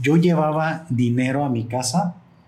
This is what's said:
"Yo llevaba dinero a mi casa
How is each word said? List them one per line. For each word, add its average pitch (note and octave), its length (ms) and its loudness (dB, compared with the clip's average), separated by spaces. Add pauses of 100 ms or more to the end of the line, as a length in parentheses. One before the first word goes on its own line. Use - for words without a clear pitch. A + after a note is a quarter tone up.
"Yo C#3+ 160 4
llevaba D#3+ 720 0
dinero B2+ 560 0
a C#3 40 -2
mi A#2 160 -4
casa D#3+ 500 -2 (320)